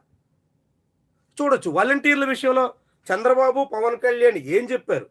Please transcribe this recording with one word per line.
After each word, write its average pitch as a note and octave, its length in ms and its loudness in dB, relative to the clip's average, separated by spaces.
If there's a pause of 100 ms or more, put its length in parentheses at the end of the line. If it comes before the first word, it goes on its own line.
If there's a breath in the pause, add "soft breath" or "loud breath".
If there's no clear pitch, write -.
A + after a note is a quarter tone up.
(1400)
చూడొచ్చు. B3+ 300 -2
వాలంటీర్ల C#4 540 0
విషయంలో C4 480 0 (340)
చంద్రబాబు, B3+ 560 2
పవన్ A#3 340 -4
కళ్యాణ్ A#3+ 400 2
ఏం E3+ 340 -2
చెప్పారు, F3+ 400 -4